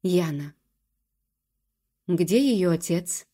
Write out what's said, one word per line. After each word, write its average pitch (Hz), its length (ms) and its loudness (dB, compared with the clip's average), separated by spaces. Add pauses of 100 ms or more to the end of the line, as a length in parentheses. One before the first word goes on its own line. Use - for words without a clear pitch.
Яна. 160 500 0 (1500)
«Где 185 460 2
ее 180 180 2
отец?» 170 640 -4